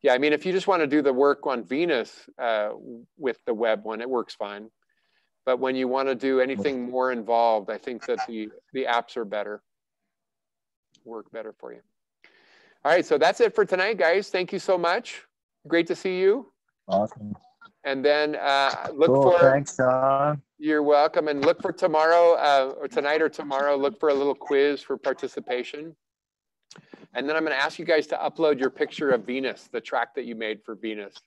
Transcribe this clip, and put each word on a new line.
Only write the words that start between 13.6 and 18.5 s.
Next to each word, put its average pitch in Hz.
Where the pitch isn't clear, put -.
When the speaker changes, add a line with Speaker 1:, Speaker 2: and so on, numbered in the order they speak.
Speaker 1:
tonight, 185
guys. 180
Thank 185
you 185
so 185
much, 175
great 170
to 175
see 185
you. 214
Speaker 2:
Awesome. 107
Speaker 1:
And 135
then, 151
uh, 139